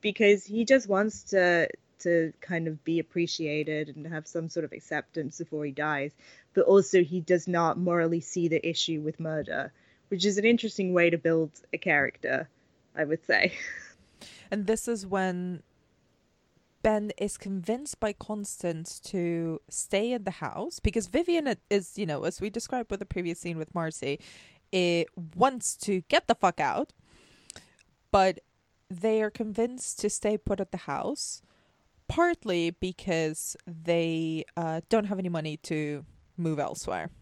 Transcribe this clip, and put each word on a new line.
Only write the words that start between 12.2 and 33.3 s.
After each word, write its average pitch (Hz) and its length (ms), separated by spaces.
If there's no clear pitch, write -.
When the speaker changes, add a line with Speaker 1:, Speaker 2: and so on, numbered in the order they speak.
Speaker 1:
I 156 100
would 156 200
say. - 320
<laughs> - 920
Speaker 2:
And 202 160
this 220 200
is 220 200
when 180 560
Ben 214 340
is 202 200
convinced 208 600
by 214 120
Constance 185 880
to 170 680
stay 208 420
in 233 140
the 190 60
house, - 480
because 214 280
Vivian 339 400
i-, 233 80
is, 202 280
you 202 100
know, 147 180
as - 160
we 208 80
described 233 420
with 196 80
the 202 60
previous 175 340
scene 170 180
with 156 180
Marcy, 156 440
it 175 360
wants 254 420
to 190 320
get 330 180
the - 80
fuck 175 240
out, 143 320
but 190 280
they 220 320
are 214 80
convinced 233 680
to 208 100
stay 208 280
put 196 220
at 190 120
the 185 80
house, - 640
partly 214 640
because 165 840